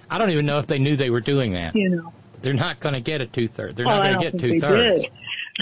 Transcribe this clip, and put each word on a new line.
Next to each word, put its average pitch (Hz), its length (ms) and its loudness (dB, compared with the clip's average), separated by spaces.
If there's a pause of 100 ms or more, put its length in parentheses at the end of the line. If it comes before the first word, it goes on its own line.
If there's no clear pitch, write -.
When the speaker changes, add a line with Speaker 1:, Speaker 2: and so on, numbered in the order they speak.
(100)
Speaker 1:
I 156 80 -4
don't 214 120 2
even 147 160 2
know 147 120 0
if - 80 -2
they 143 140 0
knew 143 160 2
they 131 140 0
were 117 100 2
doing 131 320 0
that. 85 240 -4
Speaker 2:
You 190 140 2
know. 170 220 -2 (300)
Speaker 1:
They're 135 120 -2
not 156 260 -2
gonna 139 200 -2
get 151 200 -4
a 120 60 -4
two-third. 110 500 -4
They're 120 100 -2
Speaker 2:
Oh, 240 40 2
Speaker 1:
not 202 120 2
Speaker 2:
I 196 100 2
Speaker 1:
gonna - 20 -
Speaker 2:
don't 185 80 0
Speaker 1:
get 170 180 -4
Speaker 2:
think - 20 -2
they 165 260 2
Speaker 1:
two-thirds. 202 340 4
Speaker 2:
did. - 140 -8
<laughs> - 40 -20 (420)